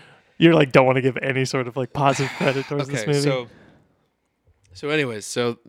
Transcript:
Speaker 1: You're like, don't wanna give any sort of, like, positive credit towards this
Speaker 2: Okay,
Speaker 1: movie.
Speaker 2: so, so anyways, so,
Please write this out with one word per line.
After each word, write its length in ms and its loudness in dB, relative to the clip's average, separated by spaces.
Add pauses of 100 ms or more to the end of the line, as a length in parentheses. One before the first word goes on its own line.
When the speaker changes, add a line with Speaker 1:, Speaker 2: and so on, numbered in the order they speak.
(380)
Speaker 1:
You're 140 8
like, 180 4
don't 140 6
wanna 160 2
give 220 0
any 240 -2
sort 200 -4
of, 120 -10
like, 160 -6
positive 420 0
credit 300 -2
towards 240 -6
this 140 -4
Speaker 2:
Okay, 80 -4
Speaker 1:
movie. 100 0
Speaker 2:
so, 240 -2 (1300)
so 160 -10
anyways, 340 -4
so, 320 -4 (120)